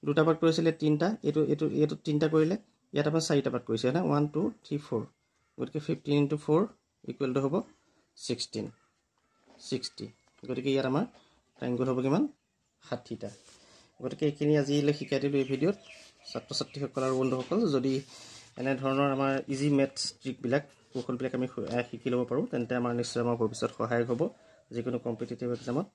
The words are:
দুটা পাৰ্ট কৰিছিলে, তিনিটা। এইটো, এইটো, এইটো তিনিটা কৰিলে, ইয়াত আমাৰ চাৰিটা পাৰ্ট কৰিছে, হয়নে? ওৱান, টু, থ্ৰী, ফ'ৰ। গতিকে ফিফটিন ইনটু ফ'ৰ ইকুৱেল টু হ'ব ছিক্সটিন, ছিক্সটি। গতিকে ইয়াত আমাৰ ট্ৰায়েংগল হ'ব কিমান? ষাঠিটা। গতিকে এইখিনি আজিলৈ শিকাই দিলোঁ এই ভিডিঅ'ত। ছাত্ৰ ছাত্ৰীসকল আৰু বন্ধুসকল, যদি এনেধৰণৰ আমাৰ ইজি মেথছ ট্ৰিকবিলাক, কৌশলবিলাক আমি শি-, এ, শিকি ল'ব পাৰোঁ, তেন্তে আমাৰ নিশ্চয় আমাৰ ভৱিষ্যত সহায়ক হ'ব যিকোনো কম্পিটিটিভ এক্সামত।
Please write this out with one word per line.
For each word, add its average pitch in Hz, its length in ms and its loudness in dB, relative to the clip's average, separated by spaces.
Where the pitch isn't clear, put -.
দুটা 147 240 4
পাৰ্ট 160 160 4
কৰিছিলে, 165 280 4
তিনিটা। 151 260 2
এইটো, 151 120 2
এইটো, 151 140 0
এইটো 151 140 2
তিনিটা 151 280 2
কৰিলে, 160 220 4
ইয়াত 147 200 2
আমাৰ 160 160 2
চাৰিটা 139 260 2
পাৰ্ট 117 140 -4
কৰিছে, 113 200 -2
হয়নে? 160 200 0
ওৱান, 147 160 4
টু, 160 80 0
থ্ৰী, 147 120 -6
ফ'ৰ। 113 160 -4
গতিকে 151 280 -6
ফিফটিন 147 360 0
ইনটু 143 220 0
ফ'ৰ 160 180 4
ইকুৱেল 127 240 -2
টু 139 100 2
হ'ব 139 100 0
ছিক্সটিন, - 480 -6
ছিক্সটি। 127 380 -6
গতিকে 127 260 -2
ইয়াত 135 180 2
আমাৰ 165 120 2
ট্ৰায়েংগল 127 320 -2
হ'ব 127 160 0
কিমান? 160 160 4
ষাঠিটা। - 460 -8
গতিকে 127 260 -6
এইখিনি 147 360 2
আজিলৈ 143 360 2
শিকাই - 240 -2
দিলোঁ 139 200 0
এই 131 100 0
ভিডিঅ'ত। 156 240 0
ছাত্ৰ - 280 -10
ছাত্ৰীসকল 139 480 -6
আৰু 131 140 2
বন্ধুসকল, 127 400 0
যদি 131 200 2
এনেধৰণৰ 135 560 2
আমাৰ 135 160 2
ইজি 143 140 0
মেথছ 135 220 0
ট্ৰিকবিলাক, 131 440 -2
কৌশলবিলাক 127 460 -4
আমি 127 140 -2
শি-, - 240 -6
এ, 123 40 2
শিকি 117 220 -6
ল'ব 123 180 2
পাৰোঁ, 143 220 0
তেন্তে 120 280 -2
আমাৰ 120 200 0
নিশ্চয় 120 240 -2
আমাৰ 120 160 2
ভৱিষ্যত 113 380 0
সহায়ক 117 320 2
হ'ব 123 120 0
যিকোনো 120 320 -4
কম্পিটিটিভ 120 500 -6
এক্সামত। 120 380 -4